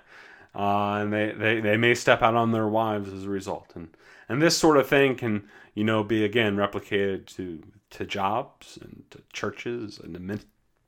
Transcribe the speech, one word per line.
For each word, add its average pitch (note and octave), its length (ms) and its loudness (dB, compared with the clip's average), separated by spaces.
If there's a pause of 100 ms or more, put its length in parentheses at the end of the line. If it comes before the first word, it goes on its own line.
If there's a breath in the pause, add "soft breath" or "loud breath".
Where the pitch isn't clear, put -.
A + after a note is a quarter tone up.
(560 loud breath)
Uh, G2+ 400 0
and G#2 180 -2
they, G#2+ 180 0
they, A2 280 0
they G#2+ 180 2
may A#2+ 160 4
step A#2+ 300 4
out A2+ 100 4
on A#2 180 2
their A2 160 0
wives G#2 460 -2
as F#2+ 100 -10
a G2 60 -8
result. F#2+ 460 -8
And, E2+ 200 -16 (320 loud breath)
and B2 140 -2
this E3 160 4
sort D#3 200 6
of C3 100 4
thing C#3 280 4
can, G#2+ 320 -4 (280 loud breath)
you G#2 80 -2
know, A2 200 2
be, G#2+ 220 0
again, G#2 300 2
replicated G2+ 800 -2
to, E2+ 260 -10 (300)
to - 120 -12
jobs G2+ 800 -6
and - 300 -20
to - 100 -20 (100)
churches A2 680 -10
and E2+ 160 -14
to F2 40 -14
min-, G2 220 -8 (460)